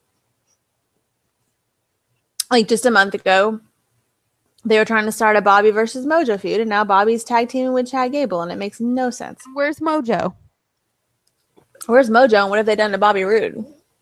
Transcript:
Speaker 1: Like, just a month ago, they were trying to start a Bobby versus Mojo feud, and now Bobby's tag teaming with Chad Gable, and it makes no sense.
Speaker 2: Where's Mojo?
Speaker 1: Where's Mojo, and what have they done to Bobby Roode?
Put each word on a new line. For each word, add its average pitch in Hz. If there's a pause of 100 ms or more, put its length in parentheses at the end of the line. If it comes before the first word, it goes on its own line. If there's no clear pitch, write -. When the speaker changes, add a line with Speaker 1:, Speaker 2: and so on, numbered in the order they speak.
(2500)
Speaker 1:
Like, 240
just 233
a 240
month 196
ago, 202 (1040)
they 220
were 214
trying 220
to 214
start 214
a 208
Bobby 208
versus 226
Mojo 285
feud, 190
and 226
now 208
Bobby's 208
tag 240
teaming 254
with 254
Chad 254
Gable, 233
and 175
it 185
makes 202
no 247
sense. - (100)
Speaker 2:
Where's 285
Mojo? 240 (1500)
Speaker 1:
Where's 247
Mojo, 220
and 196
what 208
have 214
they 214
done 214
to 196
Bobby 202
Roode? 202 (380)